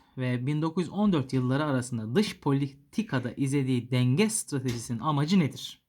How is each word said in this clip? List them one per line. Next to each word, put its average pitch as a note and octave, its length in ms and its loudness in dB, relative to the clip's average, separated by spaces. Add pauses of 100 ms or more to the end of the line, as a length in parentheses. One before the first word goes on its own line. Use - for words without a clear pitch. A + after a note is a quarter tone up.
(180)
ve B2 280 -2
bin D3+ 160 0
dokuz E3 220 -2
yüz C#3+ 60 -6
on G3+ 240 2
dört C#3 200 0
yılları C3 320 2
arasında B2 500 -2
dış G#3 240 2
politikada C#3 920 -2
izlediği C3 600 0
denge B2+ 380 4
stratejisinin A#2+ 720 -4
amacı D3+ 400 2
nedir? - 500 -4